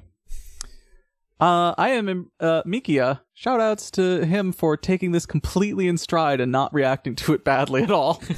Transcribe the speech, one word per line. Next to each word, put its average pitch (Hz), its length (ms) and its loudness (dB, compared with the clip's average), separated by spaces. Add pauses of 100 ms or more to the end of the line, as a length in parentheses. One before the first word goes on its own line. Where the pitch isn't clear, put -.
(1400)
Uh, 175 380 4
I 208 120 2
am, 226 180 -2
im-, 185 220 -6 (100)
uh, 165 240 2
Mikia. 139 560 0 (140)
Shout 247 260 -2
outs 214 320 -2
to 185 340 0
him 190 260 0
for 156 240 0
taking 185 360 -2
this 170 140 0
completely 190 600 -2
in 175 120 2
stride 151 420 0
and 123 100 0
not 131 240 0
reacting 135 420 0
to - 180 0
it - 100 -2
badly 135 400 2
at 190 60 0
all. 175 300 2 (180)